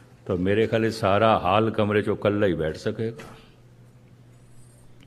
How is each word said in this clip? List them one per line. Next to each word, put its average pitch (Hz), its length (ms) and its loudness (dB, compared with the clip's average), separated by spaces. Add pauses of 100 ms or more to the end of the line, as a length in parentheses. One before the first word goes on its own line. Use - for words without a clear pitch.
(260)
ਤਾਂ 95 120 -2
ਮੇਰੇ 101 300 0
ਖਿਆਲ 113 180 0
ਇਹ 110 60 0
ਸਾਰਾ 104 480 2
ਹਾਲ 107 320 2
ਕਮਰੇ 104 280 0
'ਚੋਂ 101 160 -2
ਇਕੱਲਾ 104 320 0
ਹੀ 90 60 2
ਬੈਠ 78 240 -4
ਸਕੇਗਾ। 113 580 -8 (1700)